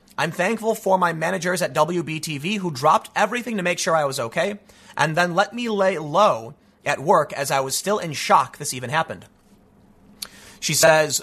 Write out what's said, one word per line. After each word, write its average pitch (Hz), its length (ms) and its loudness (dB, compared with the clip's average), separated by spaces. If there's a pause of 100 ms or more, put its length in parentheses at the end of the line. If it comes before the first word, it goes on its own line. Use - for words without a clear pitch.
(160)
I'm 151 140 -2
thankful 220 440 -2
for 190 220 0
my 175 160 2
managers 175 480 -2
at 139 140 -2
W 165 280 2
B 156 180 -6
T 151 180 -6
V 190 180 -4
who 180 140 -4
dropped 156 440 2
everything 214 440 -2
to 180 40 -4
make 175 160 0
sure 170 160 0
I 151 120 2
was 131 140 -4
okay 175 400 -4 (360)
and 156 180 0
then 175 200 2
let 202 180 0
me 240 160 -6
lay 190 300 2
low 151 560 0 (320)
at 143 140 -2
work 156 340 2
as 135 160 -4
I 139 100 2
was 135 160 -4
still 202 220 -2
in 160 140 -6
shock 143 440 2
this - 160 -8
even 123 160 -8
happened." 127 380 -4 (1300)
She - 120 -4
says, 156 500 4